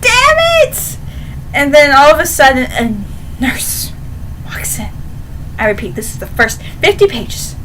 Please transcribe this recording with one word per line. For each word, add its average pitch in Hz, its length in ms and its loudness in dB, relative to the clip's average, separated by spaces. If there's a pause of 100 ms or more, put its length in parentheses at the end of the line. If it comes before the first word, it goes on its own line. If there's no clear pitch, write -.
Damn 508 360 4 (300)
it! - 300 -6 (560)
And 285 200 0
then 285 220 8
all 285 180 8
of 320 60 4
a 339 60 2
sudden, 269 460 4
a - 720 -4
nurse - 500 -2 (540)
walks - 340 -6
in. 208 100 -4 (680)
I 220 100 0
repeat, 202 280 -4
this - 180 -8
is - 60 -8
the - 80 -8
first - 340 -2
fifty - 460 2
pages. - 560 -4